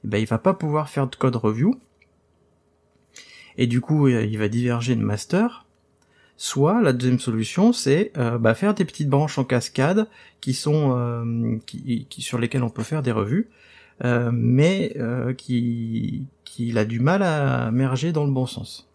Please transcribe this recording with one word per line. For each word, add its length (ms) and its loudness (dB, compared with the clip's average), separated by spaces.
eh 40 -6
ben, 100 0
il 100 0
va 100 0
pas 160 2
pouvoir 360 -2
faire 180 -2
de 80 -12
code 180 0
review, 460 0
et 100 0
du 140 0
coup, 260 2
euh, 180 2
il 140 -4
va 80 0
diverger 480 0
de 80 0
master. 640 -2
Soit, 400 2
la 120 4
deuxième 260 2
solution, 540 2
c'est, 440 0
euh, 220 0
bah, 160 6
faire 180 2
des 120 0
petites 240 -4
branches 300 2
en 60 2
cascade 640 2
qui 140 -2
sont, 420 2
euh, 600 -2
qui, 420 -6
qui, 140 -14
sur 160 -4
lesquelles 240 0
on 80 -2
peut 140 -8
faire 180 -4
des 80 0
revues, 380 -2
euh, 280 0
mais, 680 2
euh, 340 -4
qui, 920 -4
qu'il 340 -4
a 60 2
du 160 -4
mal 240 2
à 480 0
merger 400 0
dans 120 0
le 60 0
bon 160 0
sens. 480 -12